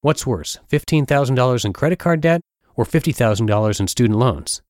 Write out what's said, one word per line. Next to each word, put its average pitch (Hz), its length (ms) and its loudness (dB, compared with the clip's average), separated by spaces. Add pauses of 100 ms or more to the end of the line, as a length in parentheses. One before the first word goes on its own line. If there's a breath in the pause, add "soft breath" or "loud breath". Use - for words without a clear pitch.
What's 147 260 -2
worse, 92 400 -6
fifteen 147 400 0
thousand 143 260 2
dollars 127 320 2
in 98 80 -2
credit 165 240 -2
card 165 240 0
debt 165 200 2 (340)
or 110 100 0
fifty 160 260 0
thousand 110 360 0
dollars 104 320 0
in 98 80 0
student 107 320 2
loans? 117 500 -2